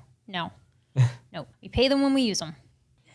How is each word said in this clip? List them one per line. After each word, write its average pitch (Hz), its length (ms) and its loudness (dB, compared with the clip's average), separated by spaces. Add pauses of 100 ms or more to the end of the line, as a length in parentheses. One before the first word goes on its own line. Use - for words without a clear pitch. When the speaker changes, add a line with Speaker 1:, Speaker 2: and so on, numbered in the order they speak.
(280)
Speaker 1:
no. 175 240 -8 (440)
Speaker 2:
<laughs> 131 60 4 (320)
Speaker 1:
No. 156 140 -12 (140)
We 196 80 -18
pay 254 200 2
them 277 140 2
when 277 100 2
we 269 80 2
use 208 200 -2
'em. 160 140 -10 (600)